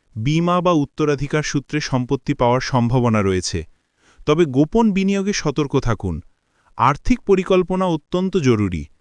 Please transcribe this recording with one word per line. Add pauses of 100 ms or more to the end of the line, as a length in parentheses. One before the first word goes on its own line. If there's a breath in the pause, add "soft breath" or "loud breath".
(160)
বীমা
বা
উত্তরাধিকার
সূত্রে
সম্পত্তি
পাওয়ার
সম্ভাবনা
রয়েছে, (600 soft breath)
তবে
গোপন
বিনিয়োগে
সতর্ক
থাকুন। (640)
আর্থিক
পরিকল্পনা
অত্যন্ত
জরুরি। (180)